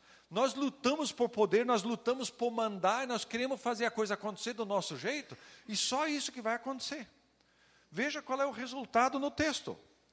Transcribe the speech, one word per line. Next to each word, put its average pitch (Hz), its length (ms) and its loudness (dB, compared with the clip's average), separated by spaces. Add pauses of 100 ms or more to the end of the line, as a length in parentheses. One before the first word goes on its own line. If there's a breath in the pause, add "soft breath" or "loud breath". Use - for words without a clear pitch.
(320 loud breath)
Nós 240 240 2
lutamos 277 560 0
por 240 180 2
poder, 208 340 4
nós 240 200 4
lutamos 240 480 -2
por 240 180 -2
mandar, 220 560 2
nós 240 180 -2
queremos 247 380 -2
fazer 233 240 0
a 226 60 0
coisa 208 240 0
acontecer 214 380 -6
do 220 120 -4
nosso 190 320 -2
jeito, 254 400 -6 (300 loud breath)
e 214 80 -6
só 277 320 2
isso 294 240 -2
que 247 100 -12
vai 220 140 0
acontecer. 262 520 -8 (840 soft breath)
Veja 277 300 -2
qual 269 200 -2
é 277 40 4
o 285 60 0
resultado 254 680 0
no 285 100 0
texto, 277 480 -2 (360)